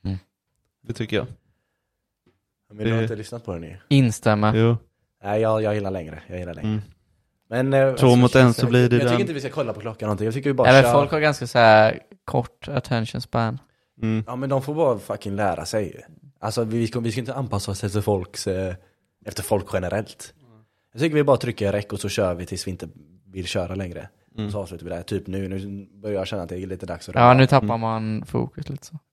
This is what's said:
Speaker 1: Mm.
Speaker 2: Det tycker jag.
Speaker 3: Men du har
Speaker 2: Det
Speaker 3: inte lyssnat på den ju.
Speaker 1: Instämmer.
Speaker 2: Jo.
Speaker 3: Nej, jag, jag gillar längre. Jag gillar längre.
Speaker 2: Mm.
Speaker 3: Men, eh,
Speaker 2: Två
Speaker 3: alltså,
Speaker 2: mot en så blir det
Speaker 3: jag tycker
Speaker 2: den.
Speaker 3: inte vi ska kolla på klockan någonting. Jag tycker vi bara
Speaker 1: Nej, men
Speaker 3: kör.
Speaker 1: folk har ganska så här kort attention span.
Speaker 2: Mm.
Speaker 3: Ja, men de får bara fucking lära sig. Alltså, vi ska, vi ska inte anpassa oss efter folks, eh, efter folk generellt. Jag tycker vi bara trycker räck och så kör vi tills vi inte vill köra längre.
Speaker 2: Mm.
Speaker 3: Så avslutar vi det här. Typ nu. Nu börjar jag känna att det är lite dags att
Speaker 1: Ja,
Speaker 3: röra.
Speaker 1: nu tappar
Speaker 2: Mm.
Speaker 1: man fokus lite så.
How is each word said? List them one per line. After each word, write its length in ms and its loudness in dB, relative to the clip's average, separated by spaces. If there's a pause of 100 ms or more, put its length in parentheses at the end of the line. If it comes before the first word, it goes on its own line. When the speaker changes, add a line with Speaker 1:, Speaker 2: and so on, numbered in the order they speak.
Speaker 1:
Mm. 120 -4 (680)
Speaker 2:
Det 60 -8
tycker 240 -6
jag. 80 -2 (1500)
Speaker 3:
Men 120 -8
du 60 0
har 60 2
Speaker 2:
Det 60 0
Speaker 3:
inte 120 -4
lyssnat 300 -14
på 80 -8
den 100 -8
ju. 120 -16 (140)
Speaker 1:
Instämmer. 680 4
Speaker 2:
Jo. 220 4 (460)
Speaker 3:
Nej, 180 0
jag, 200 2
jag 140 0
gillar 160 -4
längre. 360 -10
Jag 120 -10
gillar 140 -10
längre. 160 -8
Speaker 2:
Mm. 120 -2 (680)
Speaker 3:
Men, 240 -2
eh, 60 4 (160)
Speaker 2:
Två 120 4
Speaker 3:
alltså, 140 8
Speaker 2:
mot 140 4
en 180 8
så 140 0
blir 220 4
det 60 4
Speaker 3:
jag 60 4
tycker 100 2
Speaker 2:
den. 100 2
Speaker 3:
inte 120 -2
vi 60 -6
ska 100 -8
kolla 240 -4
på 60 -10
klockan 280 -8
någonting. 180 -2
Jag 80 -2
tycker 160 -2
vi 40 0
bara 180 6
Speaker 1:
Nej, 100 10
men 100 4
Speaker 3:
kör. 80 6
Speaker 1:
folk 120 0
har 80 0
ganska 280 0
så 120 2
här 400 8 (260)
kort 420 -6
attention 540 -4
span. 380 -4 (420)
Speaker 2:
Mm. 260 -2
Speaker 3:
Ja, 80 -8
men 140 -6
de 120 0
får 140 -6
bara 240 0
fucking 360 -8
lära 300 -2
sig. 400 -6 (340)
Alltså, 240 -4
vi 240 -2
ska, 120 -4
vi 120 -4
ska 80 -4
inte 140 -8
anpassa 380 -6
oss 120 -6
efter 180 -2
folks, 460 -4
eh, 280 -4 (500)
efter 180 -10
folk 300 -2
generellt. 600 -6 (600)
Jag 80 -6
tycker 140 0
vi 80 4
bara 140 4
trycker 340 -2
räck 220 -4
och 60 -8
så 100 -6
kör 260 0
vi 100 -10
tills 220 -10
vi 40 -6
inte 160 -10 (380)
vill 220 -12
köra 280 -4
längre. 340 -10 (280)
Speaker 2:
Mm. 140 -6
Speaker 3:
Så 80 -6
avslutar 240 -12
vi 60 -12
det 60 -6
här. 80 -10
Typ 240 -6
nu. 200 -6
Nu 400 -10 (140)
börjar 140 -6
jag 120 -4
känna 160 -8
att 60 -12
det 100 -10
är 80 -10
lite 180 -10
dags 240 -12
att 60 -10
Speaker 1:
Ja, 60 4
Speaker 3:
röra. 120 10
Speaker 1:
nu 140 6
tappar 180 4
Speaker 2:
Mm. 140 -2
Speaker 1:
man 460 -6
fokus 440 -6
lite 160 -12
så. 120 -18 (160)